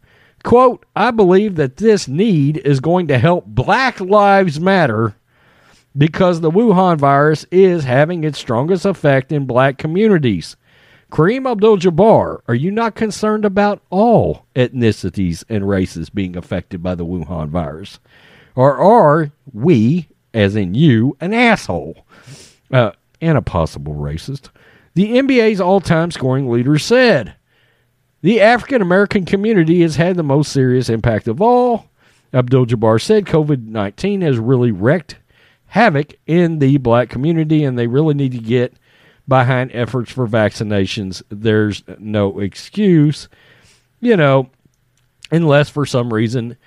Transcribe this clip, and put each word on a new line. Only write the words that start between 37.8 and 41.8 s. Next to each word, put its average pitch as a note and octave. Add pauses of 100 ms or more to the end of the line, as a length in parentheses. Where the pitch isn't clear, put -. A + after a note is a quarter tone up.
really D3
need C#3
to B2
get A#2+ (520)
behind C3
efforts A#2
for B2
vaccinations. G#2
There's G#2+ (140)